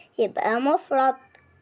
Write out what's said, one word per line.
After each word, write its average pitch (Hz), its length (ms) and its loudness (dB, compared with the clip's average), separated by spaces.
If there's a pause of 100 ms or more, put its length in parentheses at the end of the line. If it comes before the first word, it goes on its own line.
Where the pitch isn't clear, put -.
(180)
يبقى 226 440 -2
مفرد. 269 540 0 (460)